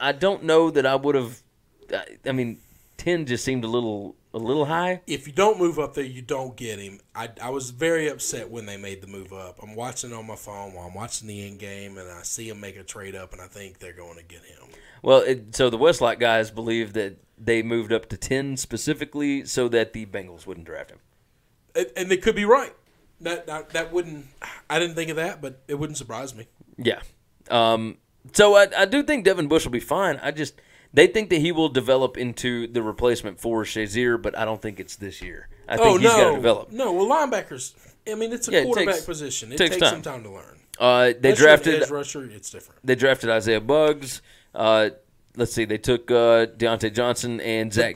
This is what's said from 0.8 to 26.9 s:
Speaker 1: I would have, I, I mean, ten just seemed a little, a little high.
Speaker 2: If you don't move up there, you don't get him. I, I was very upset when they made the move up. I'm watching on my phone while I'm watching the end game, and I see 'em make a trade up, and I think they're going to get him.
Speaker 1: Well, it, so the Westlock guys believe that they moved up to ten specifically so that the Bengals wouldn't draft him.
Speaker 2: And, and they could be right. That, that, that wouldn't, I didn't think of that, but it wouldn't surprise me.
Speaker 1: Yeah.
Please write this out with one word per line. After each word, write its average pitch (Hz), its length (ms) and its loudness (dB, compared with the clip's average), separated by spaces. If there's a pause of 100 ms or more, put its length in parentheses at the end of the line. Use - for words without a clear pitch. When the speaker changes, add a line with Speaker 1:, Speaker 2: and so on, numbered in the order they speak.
Speaker 1:
I 135 100 2
would 139 200 0
have, 117 260 -4 (520)
I, 98 100 -4 (220)
I 135 60 -4
mean, 123 280 -4 (380)
ten 170 280 -2
just 123 200 -4
seemed 131 200 -2
a - 20 -6
little, 113 480 -4 (180)
a - 60 -6
little 135 260 0
high. 175 400 -2
Speaker 2:
If 135 220 -10
you 147 60 -18
don't 196 260 2
move 170 180 0
up 139 160 -4
there, 143 120 -6
you 127 160 -14
don't 131 340 -8
get 107 240 -10
him. 98 200 -16 (140)
I, 113 160 -10 (120)
I 120 100 -8
was 131 180 -8
very 156 380 -2
upset 123 420 -8
when 113 160 -12
they 101 120 -12
made 98 240 -12
the 95 60 -20
move 95 260 -16
up. 92 280 -16
I'm 107 140 -18
watching 123 380 -10
on 113 120 -14
my 110 120 -14
phone 101 360 -14
while 87 140 -16
I'm 90 60 -18
watching 107 340 -12
the 101 180 -12
end 101 140 -16
game, 98 380 -16
and 90 120 -18
I 85 140 -20
see 113 260 -10
'em 104 120 -16
make 98 160 -16
a 95 60 -20
trade 98 320 -16
up, 92 180 -16
and 92 80 -20
I 90 60 -20
think 95 320 -20
they're 90 140 -18
going 85 240 -20
to 82 60 -20
get 85 200 -20
him. - 200 -20 (400)
Speaker 1:
Well, 131 160 8
it, 113 360 -2
so 131 140 4
the 113 80 -4
Westlock 123 420 2
guys 113 300 2
believe 113 440 -6
that 101 240 -6 (200)
they 113 240 0
moved 113 320 -2
up 110 160 -2
to 104 80 -10
ten 135 400 -4
specifically 143 880 -6
so 127 220 -2
that 113 260 0
the 113 140 -12
Bengals 92 400 -14
wouldn't 82 180 -14
draft 78 260 -14
him. - 80 -20 (760)
Speaker 2:
And, 180 120 -2 (100)
and 185 120 -4
they 190 80 2
could 185 180 0
be 202 100 -2
right. 247 280 2 (480)
That, 170 260 -6
that, 156 240 -10
that 165 220 -4
wouldn't, 156 340 -6 (420)
I 151 100 2
didn't 170 160 -4
think 165 140 -6
of 151 80 -6
that, 165 240 -6
but 131 260 -14
it 147 80 -6
wouldn't 151 220 -6
surprise 123 360 -12
me. 110 140 -18 (300)
Speaker 1:
Yeah. 113 240 -2 (500)